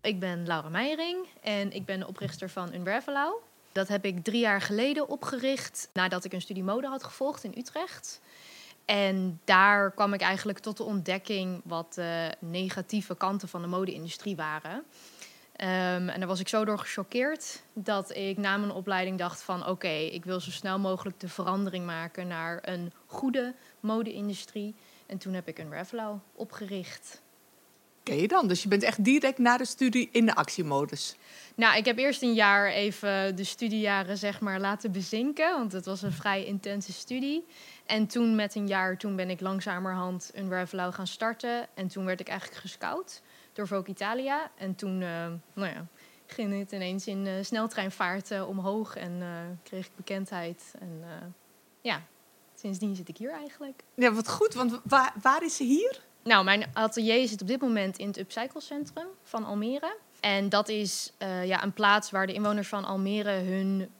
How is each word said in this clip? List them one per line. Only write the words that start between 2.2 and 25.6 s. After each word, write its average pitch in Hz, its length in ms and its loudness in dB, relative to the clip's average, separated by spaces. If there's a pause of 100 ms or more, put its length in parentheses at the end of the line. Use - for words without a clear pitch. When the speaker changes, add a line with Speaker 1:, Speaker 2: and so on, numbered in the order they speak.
Speaker 1:
van 175 240 -6
Unravel. 277 680 -2 (300)
Dat 190 160 0
heb 202 180 -2
ik 180 180 -2
drie 220 160 0
jaar 208 220 4
geleden 269 480 0
opgericht 269 840 -4
nadat 185 320 0
ik 185 80 -8
een 185 80 -4
studie 190 220 -6
mode 233 240 0
had 269 160 -6
gevolgd - 400 -4
in 190 140 -10
Utrecht. - 640 -10 (640)
En 190 580 2
daar 196 480 8
kwam 202 220 0
ik 190 80 -2
eigenlijk 190 380 0
tot 214 180 -8
de 220 60 -6
ontdekking 185 800 -2
wat 165 300 -6
de 170 460 -4
negatieve 185 760 -4
kanten 196 320 -2
van 175 140 -8
de 170 60 -4
mode-industrie 180 680 -4
waren. 156 480 -6 (720)
Ehm, 180 540 0
en - 100 -6
daar 185 80 -2
was 185 120 -2
ik 190 80 -4
zo 214 180 2
door 208 140 0
gechoqueerd - 840 -4 (100)
dat 196 420 -2
ik 196 220 -2
na 202 200 2
mijn 208 140 0
opleiding 190 460 -2
dacht 175 260 -4
van, 180 240 -4
"Oké, 185 200 -2
ik 160 380 -2
wil 185 140 -2
zo 170 120 -8
snel 196 280 -2
mogelijk 185 400 -2
de 180 100 -10
verandering 185 560 -2
maken 170 420 -6
naar 170 340 -4
een 175 320 -6 (120)
goede 254 480 -2 (260)
mode-industrie." 214 960 -4 (300)
En 196 120 -10
toen 190 160 -6
heb 180 140 -6
ik 160 120 -10
Unravel 196 600 -8 (140)